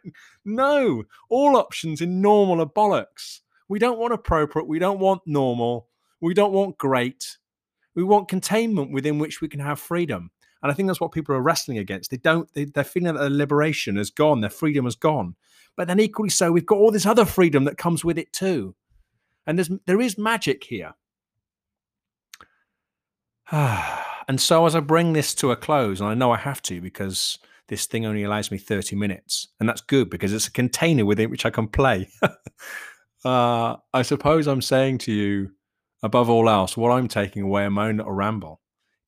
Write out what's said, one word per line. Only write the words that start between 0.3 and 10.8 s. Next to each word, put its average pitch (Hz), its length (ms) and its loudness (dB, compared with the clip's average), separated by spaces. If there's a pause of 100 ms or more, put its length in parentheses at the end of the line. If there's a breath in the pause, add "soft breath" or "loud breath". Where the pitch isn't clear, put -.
no. 233 580 0 (260 soft breath)
All 269 280 4
options 160 440 -2
in 180 200 -2
normal 202 400 4
are 156 40 0
bollocks. 175 760 -2 (280)
We 202 120 -4
don't 233 200 0
want 233 140 0
appropriate. 156 540 0
We 156 120 -4
don't 190 200 0
want 190 260 2
normal. 120 640 -2 (340)
We 170 120 0
don't 202 200 4
want 196 240 0
great. 131 600 -2 (580)
We 175 80 0
want 202 260 2
containment 190 640 -2
within 147 280 -2
which 151 220 -6
we 156 80 -6
can 143 120 -10
have 143 180 -4
freedom. 135 520 -4 (300)
And 139 100 0
I 139 40 0
think 190 120 0